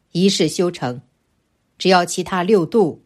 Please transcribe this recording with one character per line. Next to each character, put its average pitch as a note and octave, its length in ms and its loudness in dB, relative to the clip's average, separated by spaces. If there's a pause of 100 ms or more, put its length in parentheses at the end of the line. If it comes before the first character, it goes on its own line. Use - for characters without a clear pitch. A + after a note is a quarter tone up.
(120)
一 F#3+ 180 2
世 F#3+ 180 0
修 F3 220 -2
成。 B2+ 320 -8 (800)
只 F3+ 100 0
要 F3+ 160 4
其 F3+ 180 -6
他 F3+ 200 -4
六 F#3+ 200 2
度 E3+ 420 0